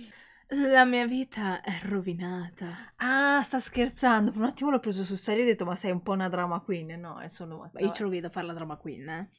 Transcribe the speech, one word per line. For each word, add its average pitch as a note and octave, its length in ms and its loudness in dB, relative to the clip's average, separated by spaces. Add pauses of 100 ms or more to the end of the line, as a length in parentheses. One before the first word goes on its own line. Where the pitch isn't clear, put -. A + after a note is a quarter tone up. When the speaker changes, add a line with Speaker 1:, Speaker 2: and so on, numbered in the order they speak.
(500)
Speaker 1:
La C4+ 360 6
mia B3 220 2
vita A3+ 540 -4
è F3+ 240 -6
rovinata. F3+ 1120 -6
Speaker 2:
Ah, C#4 460 4
sta - 160 -2
scherzando. A#3+ 680 2
Per G#3+ 120 -2
un A3+ 60 4
attimo C4+ 220 -2
l'ho C4+ 100 4
preso G3 240 -2
sul F#3+ 140 -4
serio A3 240 2
e B3 40 4
ho A#3+ 40 6
detto, G3+ 160 2
"Ma F3+ 100 -2
sei F#3+ 140 -4
un F3+ 140 0
po' G#3 80 -2
una F#3+ 180 0
drama F3 300 0
queen." E3 400 -6
No, E3+ 200 -12
è - 100 -12
solo E3 440 -14
Speaker 1:
Ma - 60 -10
io G3 120 2
ce A3 120 -4
lo G3+ 60 0
vedo F3 200 -4
fare E3+ 160 -6
la E3+ 80 -8
drama D#3+ 240 -8
queen, C#3 320 -10
eh. F#3+ 300 -8